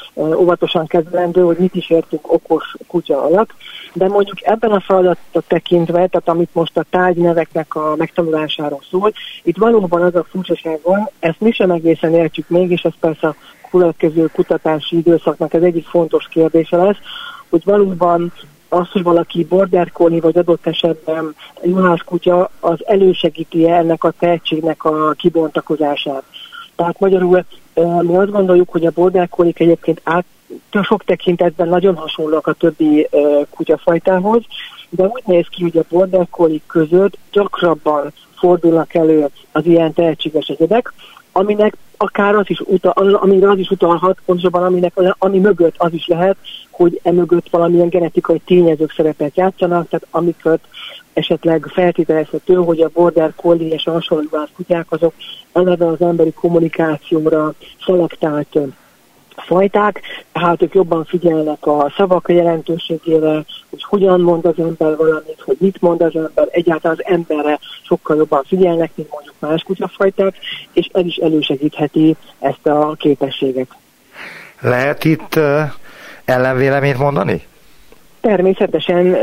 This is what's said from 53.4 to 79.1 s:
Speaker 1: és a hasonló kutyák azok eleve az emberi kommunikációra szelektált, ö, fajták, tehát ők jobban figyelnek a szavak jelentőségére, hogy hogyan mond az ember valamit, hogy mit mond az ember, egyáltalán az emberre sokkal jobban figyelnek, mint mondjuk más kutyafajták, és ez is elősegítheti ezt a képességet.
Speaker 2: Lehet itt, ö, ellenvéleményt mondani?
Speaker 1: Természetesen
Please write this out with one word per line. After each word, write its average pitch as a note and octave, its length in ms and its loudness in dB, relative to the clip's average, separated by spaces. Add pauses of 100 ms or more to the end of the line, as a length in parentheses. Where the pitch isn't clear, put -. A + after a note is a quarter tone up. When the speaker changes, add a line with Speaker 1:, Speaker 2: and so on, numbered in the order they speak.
Speaker 1:
és D3+ 120 -6
a E3 60 -4
hasonló D#3+ 360 -2 (280)
kutyák E3+ 340 -4
azok D#3+ 240 -2 (400)
eleve F3 340 2
az D#3+ 140 -2
emberi E3 320 2
kommunikációra D#3+ 1200 0 (320)
szelektált, D#3+ 640 -2
ö, D3+ 120 0 (720)
fajták, G3 640 0 (300)
tehát E3+ 300 -2
ők F3 120 -2
jobban E3+ 320 0
figyelnek D#3+ 640 -2
a D3 300 0
szavak F#3 320 0
jelentőségére, D#3+ 1160 0 (240)
hogy - 140 -16
hogyan F#3+ 380 2
mond E3+ 240 2
az E3+ 120 2
ember E3 400 0
valamit, D#3 480 -2
hogy D3+ 140 -2
mit F#3+ 220 0
mond E3+ 200 2
az E3 140 0
ember, D#3 340 -2
egyáltalán E3 500 -2
az F#3 140 -2
emberre D3 460 -2 (240)
sokkal D#3+ 340 -2
jobban D3+ 300 0
figyelnek, E3+ 480 0
mint D#3 160 -12
mondjuk - 280 -16
más D#3 240 -4
kutyafajták, G3 720 -2 (380)
és F3 180 -2
ez F3+ 140 0
is E3 100 -6
elősegítheti D#3 1000 0 (240)
ezt - 280 -4
a D3+ 300 0
képességet. C3+ 720 -2 (920)
Speaker 2:
Lehet B2 460 -2
itt, - 300 -2
ö, D3+ 260 2 (640)
ellenvéleményt C3 720 0
mondani? C#3+ 440 -2 (800)
Speaker 1:
Természetesen F3+ 840 0 (180)